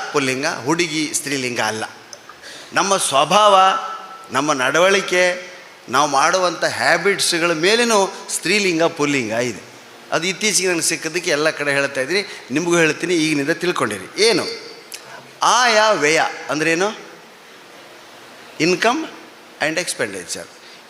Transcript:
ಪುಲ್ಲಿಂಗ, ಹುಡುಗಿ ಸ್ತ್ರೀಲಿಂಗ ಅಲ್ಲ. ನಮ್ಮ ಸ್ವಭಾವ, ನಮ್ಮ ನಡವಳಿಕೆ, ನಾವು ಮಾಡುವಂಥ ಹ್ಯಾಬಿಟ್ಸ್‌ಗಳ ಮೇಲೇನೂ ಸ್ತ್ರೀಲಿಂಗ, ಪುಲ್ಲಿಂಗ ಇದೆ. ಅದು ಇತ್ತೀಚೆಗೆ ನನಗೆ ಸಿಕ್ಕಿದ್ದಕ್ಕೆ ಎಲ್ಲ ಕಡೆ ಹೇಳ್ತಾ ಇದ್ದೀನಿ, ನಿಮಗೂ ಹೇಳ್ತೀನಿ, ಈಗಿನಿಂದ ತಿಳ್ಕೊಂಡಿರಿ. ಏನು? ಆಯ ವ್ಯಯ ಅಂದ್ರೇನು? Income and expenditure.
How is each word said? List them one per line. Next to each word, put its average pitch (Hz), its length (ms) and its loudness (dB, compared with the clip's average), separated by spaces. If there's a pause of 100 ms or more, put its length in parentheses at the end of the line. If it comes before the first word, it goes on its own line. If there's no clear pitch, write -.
(120)
ಪುಲ್ಲಿಂಗ, 135 340 -2
ಹುಡುಗಿ 156 680 -2
ಸ್ತ್ರೀಲಿಂಗ 127 460 -4
ಅಲ್ಲ. 110 240 -2 (880)
ನಮ್ಮ 190 240 2
ಸ್ವಭಾವ, 185 600 4 (760)
ನಮ್ಮ 143 200 0
ನಡವಳಿಕೆ, 180 1000 2 (360)
ನಾವು 135 220 2
ಮಾಡುವಂಥ 170 540 2
ಹ್ಯಾಬಿಟ್ಸ್‌ಗಳ 165 880 0
ಮೇಲೇನೂ 202 760 2
ಸ್ತ್ರೀಲಿಂಗ, 185 520 0
ಪುಲ್ಲಿಂಗ 143 500 0
ಇದೆ. 117 280 -2 (520)
ಅದು 160 140 0
ಇತ್ತೀಚೆಗೆ 190 420 0
ನನಗೆ 170 140 0
ಸಿಕ್ಕಿದ್ದಕ್ಕೆ 165 480 -4
ಎಲ್ಲ 151 200 2
ಕಡೆ 143 220 -2
ಹೇಳ್ತಾ 139 280 0
ಇದ್ದೀನಿ, 180 500 -4
ನಿಮಗೂ 170 260 2
ಹೇಳ್ತೀನಿ, 165 380 2
ಈಗಿನಿಂದ 156 360 0
ತಿಳ್ಕೊಂಡಿರಿ. 143 720 -2
ಏನು? 196 220 2 (1000)
ಆಯ 220 360 4 (140)
ವ್ಯಯ 156 280 2 (300)
ಅಂದ್ರೇನು? 165 600 -2 (1500)
Income 214 460 0 (600)
and 160 100 -2
expenditure. 98 840 -8 (280)